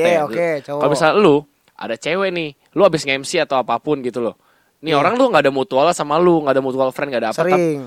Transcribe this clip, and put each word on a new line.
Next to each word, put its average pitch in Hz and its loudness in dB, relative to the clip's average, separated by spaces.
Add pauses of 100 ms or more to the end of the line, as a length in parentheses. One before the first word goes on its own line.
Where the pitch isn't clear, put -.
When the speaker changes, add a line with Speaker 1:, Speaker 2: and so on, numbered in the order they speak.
Speaker 1:
Iya, 175 2
Speaker 2:
ya. 156 0
Speaker 1:
oke, 170 -4 (160)
cowok. 143 -10
Speaker 2:
Kalau 147 0
misalnya 151 2
lu, 170 6 (400)
ada 110 -10
cewek 185 -4
nih, 165 -6 (220)
lu 160 0
abis 156 4
nge-M 135 -4
C - -10
atau 143 0
apapun 123 -2
gitu 123 -6
loh. 110 -6 (420)
Nih 156 -2
Speaker 1:
Iya. - 4
Speaker 2:
orang 160 2
lu 262 2
nggak 165 4
ada 135 2
mutual 135 2
sama 151 -2
lu, 170 4
nggak 139 0
ada 135 2
mutual 131 -2
friend, 143 -6
nggak 120 -4
ada 110 -2
apa. 110 -6
Tap-, 170 0
Speaker 1:
Sering. 160 0